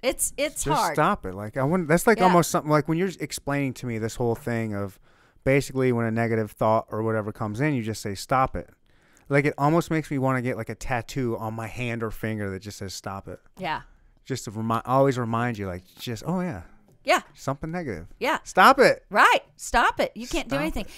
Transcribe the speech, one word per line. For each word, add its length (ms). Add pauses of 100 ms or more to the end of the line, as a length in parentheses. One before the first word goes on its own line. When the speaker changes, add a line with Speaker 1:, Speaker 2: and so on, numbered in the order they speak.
Speaker 1:
it's, 340
it's 280
Speaker 2:
Just 140
Speaker 1:
hard. 160
Speaker 2:
stop 320
it. 80
Like, 220
I 60
wouldn't, 260
that's 180
like 120
Speaker 1:
Yeah. 60
Speaker 2:
almost 260
something, 200
like, 180
when 100
you're 120 (100)
explaining 540
to 120
me 120
this 180
whole 180
thing 400
of 240 (460)
basically 480
when 140
a 40
negative 420
thought 380
or 120
whatever 300
comes 280
in, 140
you 80
just 200
say, 120
"Stop 420
it." 140 (580)
Like, 160
it 120
almost 340
makes 200
me 80
wanna 240
get, 140
like, 120
a 60
tattoo 640
on 160
my 140
hand 340
or 80
finger 400
that 100
just 180
says, 140
"Stop 360
it." 120 (160)
Speaker 1:
Yeah. 260 (420)
Speaker 2:
Just 200
to 60
remi-, 340
always 320
remind 420
you, 100
like, 160 (140)
just, 280
"Oh, 140
yeah. 220 (420)
Speaker 1:
Yeah. 180 (120)
Speaker 2:
Something 360
negative. 380 (100)
Speaker 1:
Yeah. 260
Speaker 2:
Stop 360
it." 300
Speaker 1:
Right. 300 (160)
Stop 440
it. 160
You 100
can't 220
do 80
Speaker 2:
Stop 60
Speaker 1:
anything. 240 (120)